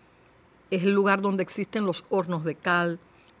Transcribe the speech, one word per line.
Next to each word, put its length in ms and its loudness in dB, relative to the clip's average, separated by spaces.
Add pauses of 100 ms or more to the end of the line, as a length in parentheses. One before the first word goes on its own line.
(720)
Es 120 0
el 80 4
lugar 300 4
donde 220 0
existen 420 -4
los 240 -4
hornos 340 -2
de 120 -4
cal, 440 0 (400)